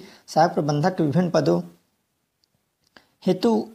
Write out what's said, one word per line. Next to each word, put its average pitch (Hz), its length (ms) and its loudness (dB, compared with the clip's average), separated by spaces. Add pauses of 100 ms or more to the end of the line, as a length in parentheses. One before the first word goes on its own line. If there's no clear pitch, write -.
(280)
सहायक 170 240 2
प्रबंधक 151 440 -2
के 175 60 0
विभिन्न 165 280 0
पदों 170 300 0 (1600)
हेतु 185 260 2 (240)